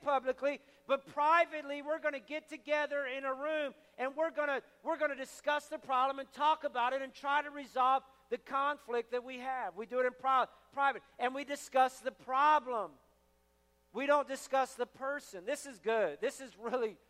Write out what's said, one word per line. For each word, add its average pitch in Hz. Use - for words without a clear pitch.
publicly. 262
But 269
privately, 302
we're 311
gonna 285
get 302
together 285
in 269
a 269
room, 294
and 262
we're 320
gonna, 285
we're 311
gonna 285
discuss 285
the 311
problem 269
and 269
talk 302
about 247
it 269
and 262
try 285
to 294
resolve 262
the 240
conflict 269
that 247
we 254
have. 247
We 214
do 240
it 254
in 247
pri-, 262
private, 269
and 254
we 277
discuss 262
the 247
problem. 254
We 262
don't 285
discuss 262
the 233
person. 269
This 277
is 247
good. 202
This 262
is 247
really, 226